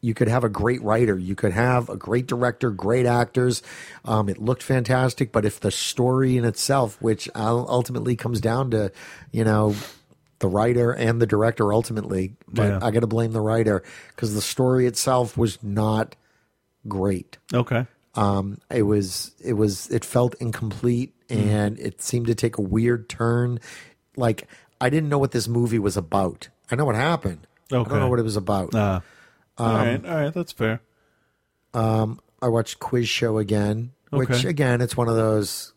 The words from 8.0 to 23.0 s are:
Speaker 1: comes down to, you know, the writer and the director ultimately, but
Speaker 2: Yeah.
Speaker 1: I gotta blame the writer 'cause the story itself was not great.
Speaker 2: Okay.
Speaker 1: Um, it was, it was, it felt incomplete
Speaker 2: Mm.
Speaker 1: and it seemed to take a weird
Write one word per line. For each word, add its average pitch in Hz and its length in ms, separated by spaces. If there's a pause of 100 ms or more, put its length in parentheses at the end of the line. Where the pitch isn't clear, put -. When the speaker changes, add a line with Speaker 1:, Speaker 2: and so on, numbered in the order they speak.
Speaker 1:
comes 117 240
down 123 300
to, 107 200 (420)
you 113 120
know, 107 300 (640)
the 98 100
writer 117 420
and 117 300
the 113 60
director 104 480
ultimately, 107 600 (120)
but 113 220
Speaker 2:
Yeah. 98 100
Speaker 1:
I 117 100
gotta 113 160
blame 113 260
the 110 100
writer 110 400 (340)
'cause 110 160
the 104 80
story 127 460
itself 123 500
was 117 260
not 110 540 (720)
great. 98 480 (160)
Speaker 2:
Okay. 123 340 (280)
Speaker 1:
Um, 101 420 (140)
it 120 140
was, 101 480 (120)
it - 80
was, 104 380
it 117 160
felt 123 340
incomplete 120 720 (160)
Speaker 2:
Mm. 107 180
Speaker 1:
and 104 320
it - 240
seemed 120 240
to 117 80
take 113 240
a 107 40
weird 110 460